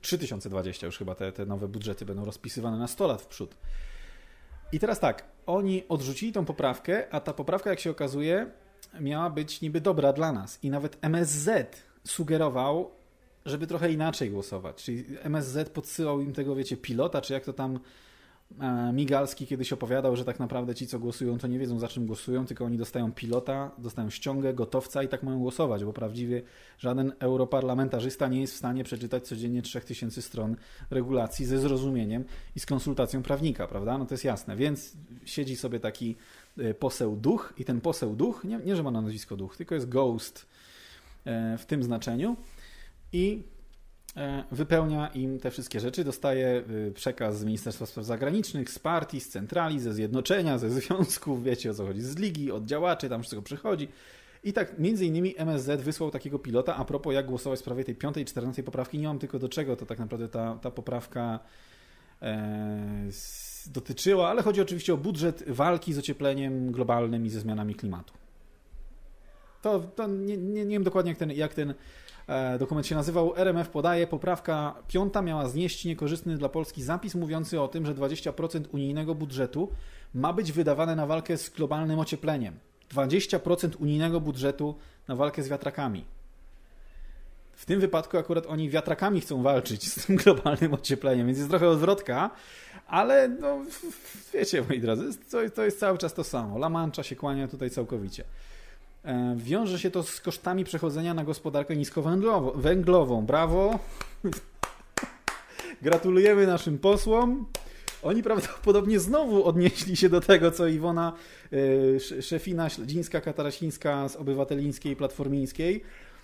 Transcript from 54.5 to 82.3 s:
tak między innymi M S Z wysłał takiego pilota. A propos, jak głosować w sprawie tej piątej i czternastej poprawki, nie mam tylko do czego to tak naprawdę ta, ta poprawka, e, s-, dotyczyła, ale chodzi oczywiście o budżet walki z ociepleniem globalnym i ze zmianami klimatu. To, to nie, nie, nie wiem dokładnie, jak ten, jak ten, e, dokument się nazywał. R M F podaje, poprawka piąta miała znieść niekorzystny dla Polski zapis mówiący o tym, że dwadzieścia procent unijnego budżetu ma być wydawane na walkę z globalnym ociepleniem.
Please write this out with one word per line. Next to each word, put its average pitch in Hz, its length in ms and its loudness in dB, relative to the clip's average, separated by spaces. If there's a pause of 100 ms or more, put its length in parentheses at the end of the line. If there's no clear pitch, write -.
tak 202 260 -2
między 190 280 2
innymi 175 300 2
M 160 120 -2
S 147 140 0
Z 139 200 0
wysłał 151 280 -2
takiego 139 280 -4
pilota. 127 380 0
A 131 80 -4
propos, 139 300 -2
jak 135 120 2
głosować 127 320 -2
w - 40 -10
sprawie 127 220 -4
tej 123 100 -4
piątej 147 280 -4
i 117 40 -6
czternastej 127 380 -4
poprawki, - 340 -4
nie 151 80 -2
mam 147 120 -4
tylko 131 200 -6
do 127 100 -4
czego 135 280 -2
to 110 100 -8
tak 113 120 -8
naprawdę 113 300 -6
ta, 113 340 -4
ta 127 80 -6
poprawka, 120 720 -4 (800)
e, 107 840 -4
s-, - 640 -12
dotyczyła, 175 560 2
ale 208 140 2
chodzi 202 180 4
oczywiście 175 340 2
o - 20 2
budżet 165 500 0
walki 156 460 2
z 143 60 -2
ociepleniem 135 720 0
globalnym 117 540 2
i 110 40 -2
ze 110 100 -4
zmianami 107 340 -2
klimatu. 90 400 -8 (1500)
To, 202 180 4
to 190 260 -6
nie, 196 300 -2
nie, 208 280 -2
nie 208 120 0
wiem 196 80 4
dokładnie, 180 260 4
jak 156 80 -4
ten, 156 140 0
jak 147 220 -2
ten, 143 200 -2 (520)
e, 131 320 0
dokument 139 280 0
się 165 80 0
nazywał. 165 420 4
R 185 120 4
M 170 100 4
F 165 100 0
podaje, 170 380 2
poprawka 160 680 -2 (140)
piąta 196 340 2
miała 156 260 0
znieść 165 360 -2
niekorzystny 165 520 -2
dla 143 120 0
Polski 156 340 -4
zapis 170 320 -2
mówiący 160 460 -2
o 139 80 2
tym, 160 180 -2
że 147 80 0
dwadzieścia 139 380 -2
procent 160 400 -4
unijnego 147 420 0
budżetu 143 540 -2 (460)
ma 139 180 0
być 175 200 0
wydawane 160 440 4
na 156 100 0
walkę 160 300 0
z - 140 -6
globalnym 156 480 0
ociepleniem. 147 560 -2 (340)